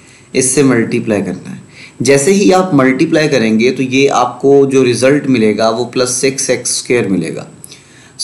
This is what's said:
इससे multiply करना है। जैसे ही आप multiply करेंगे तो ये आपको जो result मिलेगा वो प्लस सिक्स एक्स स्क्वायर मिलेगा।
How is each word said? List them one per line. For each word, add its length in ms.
इससे 280
multiply 580
करना 280
है। 80
जैसे 300
ही 200
आप 220
multiply 540
करेंगे 440
तो 120
ये 240
आपको 580
जो 180
result 440
मिलेगा 420
वो 160
प्लस 260
सिक्स 380
एक्स 280
स्क्वायर 300
मिलेगा। 380